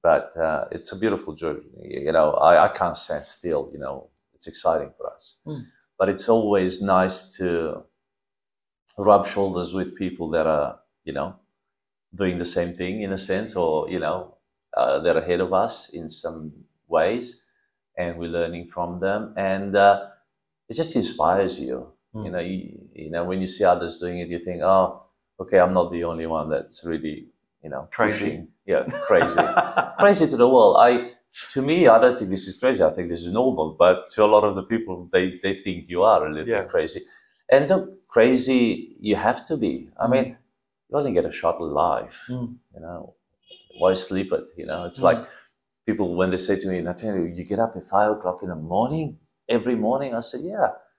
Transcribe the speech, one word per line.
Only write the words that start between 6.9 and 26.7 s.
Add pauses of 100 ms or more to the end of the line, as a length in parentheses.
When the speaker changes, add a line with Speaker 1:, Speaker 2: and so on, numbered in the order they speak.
Speaker 1:
to (1120)
rub
shoulders
with
people
that
are, (260)
you
know, (800)
doing
the
same
thing
in
a
sense,
or,
you
know, (420)
uh,
they're
ahead
of
us
in
some (340)
ways, (540)
and
we're
learning
from
them.
And,
uh, (600)
it
just
inspires
you. (260)
Speaker 2:
Mm.
Speaker 1:
You
know,
you, (160)
you
know,
when
you
see
others
doing
it,
you
think,
"Oh, (380)
okay,
I'm
not
the
only
one
that's